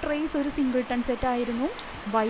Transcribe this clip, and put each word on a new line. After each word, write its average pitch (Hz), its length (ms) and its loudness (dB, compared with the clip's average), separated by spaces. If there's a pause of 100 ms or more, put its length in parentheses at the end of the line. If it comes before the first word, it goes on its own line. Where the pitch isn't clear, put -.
ട്രേസ് 302 380 0
ഒരു 285 160 0
സിംഗിൾട്ടൺ 247 520 2
സെറ്റ് 254 240 0
ആയിരുന്നു, 240 340 0 (480)
വൈ 220 140 4